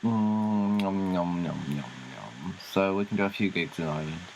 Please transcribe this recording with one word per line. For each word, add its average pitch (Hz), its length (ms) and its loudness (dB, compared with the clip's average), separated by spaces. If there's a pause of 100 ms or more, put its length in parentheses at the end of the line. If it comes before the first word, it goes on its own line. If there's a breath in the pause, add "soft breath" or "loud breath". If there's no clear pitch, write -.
Mm, 107 760 4
nom, 95 320 2
nom, 87 300 2
nom, 76 240 -2
nom, 71 420 -6
nom. 64 500 -10
So 95 360 2
we 101 100 2
can 104 120 -4
do 101 80 4
a 98 60 2
few 98 200 0
gigs 85 280 -2
in 82 80 0
Ireland. 78 480 -6